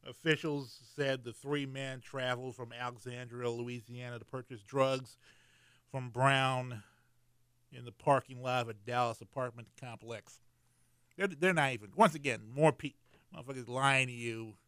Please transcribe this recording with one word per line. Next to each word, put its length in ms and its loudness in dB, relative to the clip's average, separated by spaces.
officials 720 -2
said 300 -2
the 80 -8
three 340 -4
men 360 -8
traveled 560 -4
from 160 -12
Alexandria, 760 -6
Louisiana, 720 -8
to 60 -16
purchase 380 -10
drugs 520 2
from 200 -6
Brown 760 4
in 140 -14
the 80 -12
parking 480 2
lot 220 0
of 60 -4
a 40 -8
Dallas 480 -2
apartment 480 -8
complex. 600 -12
They're, 120 0
they're 260 2
not 200 4
even, 220 -8
once 200 6
again, 240 -2
more 160 8
pe-, 220 -6
motherfuckers 320 -10
lying 400 4
to 60 -8
you 400 -6